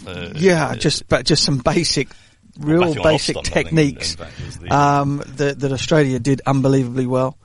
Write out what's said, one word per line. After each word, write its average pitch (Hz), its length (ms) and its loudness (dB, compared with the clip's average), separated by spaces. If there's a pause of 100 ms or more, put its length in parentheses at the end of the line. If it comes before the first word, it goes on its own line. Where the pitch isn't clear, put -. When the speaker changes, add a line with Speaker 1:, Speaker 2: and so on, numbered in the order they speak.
Speaker 1:
Uh, 90 300 -10
Speaker 2:
yeah, 160 320 2
Speaker 1:
uh, 123 80 -4
Speaker 2:
just, - 320 -2
but 131 180 0
just - 180 2
some 139 160 0
basic, 147 500 0 (500)
Speaker 1:
or 147 60 -10
Speaker 2:
real 160 160 4
Speaker 1:
batting 175 100 2
on 143 80 -4
off 92 60 -2
Speaker 2:
basic 156 280 2
Speaker 1:
stump, - 140 -6
I - 20 0
think, - 180 -2
Speaker 2:
techniques, 139 440 0
Speaker 1:
in - 60 -12
fact, - 280 -14
was - 140 -14
the 87 160 -2
Speaker 2:
um, 143 480 2 (140)
that, 143 240 -2
that 139 100 -2
Australia 135 480 2
did 127 260 0
unbelievably 131 640 2
well, 127 380 -2